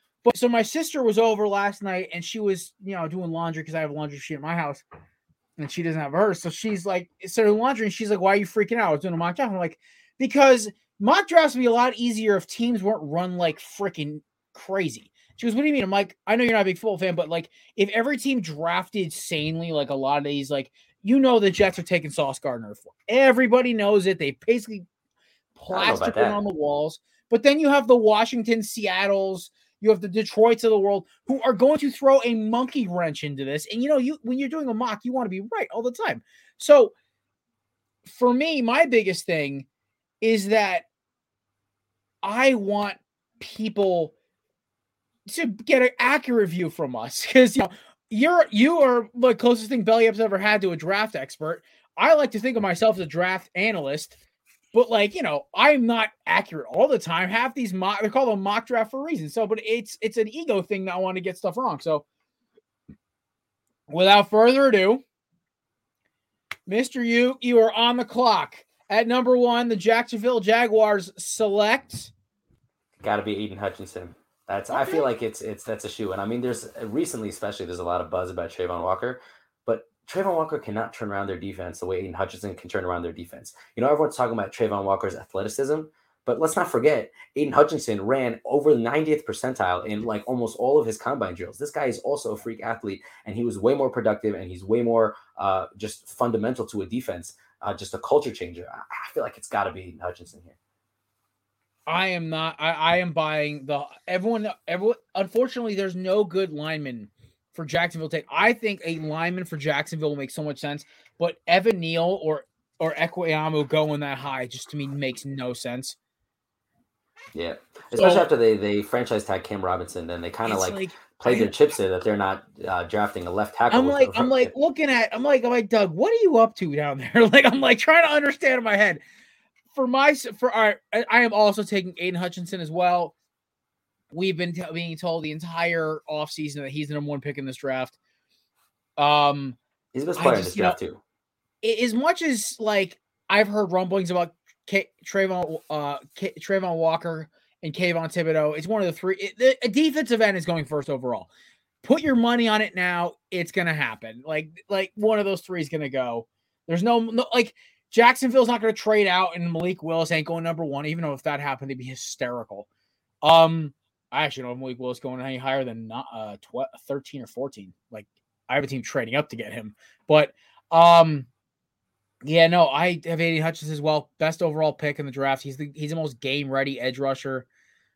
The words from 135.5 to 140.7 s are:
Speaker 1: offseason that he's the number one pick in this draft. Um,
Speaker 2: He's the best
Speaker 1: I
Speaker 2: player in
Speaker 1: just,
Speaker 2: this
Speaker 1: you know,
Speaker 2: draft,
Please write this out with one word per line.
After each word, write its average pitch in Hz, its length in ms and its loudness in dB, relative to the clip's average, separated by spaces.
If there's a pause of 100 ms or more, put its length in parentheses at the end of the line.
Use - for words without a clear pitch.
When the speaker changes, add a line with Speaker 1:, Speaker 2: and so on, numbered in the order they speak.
Speaker 1:
offseason 151 460 -8
that 139 140 -10
he's 147 180 -6
the 147 80 -6
number 147 140 -6
one 143 120 -8
pick 143 160 -8
in 139 80 -10
this 131 120 -10
draft. 131 400 -6 (1000)
Um, 143 600 2 (360)
Speaker 2:
He's 131 100 -6
the 170 80 -4
best - 80 -6
Speaker 1:
I 165 40 -4
Speaker 2:
player 127 120 6
in 98 60 0
Speaker 1:
just, 87 80 -6
Speaker 2:
this - 60 -10
Speaker 1:
you 202 80 0
know, 180 60 4
Speaker 2:
draft, - 100 -2